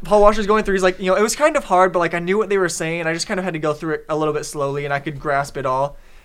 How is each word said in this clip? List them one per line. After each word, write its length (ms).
Paul 180
Washer's 240
going 180
through, 120
he's 60
like, 160
"You 120
know, 60
it 60
was 140
kind 200
of 80
hard, 280
but, 60
like, 160
I 60
knew 180
what 100
they 100
were 100
saying, 380
I 60
just 140
kind 120
of 60
had 100
to 60
go 140
through 200
it 140
a 80
little 180
bit 120
slowly, 380
and 100
I 60
could 200
grasp 360
it 100
all." 300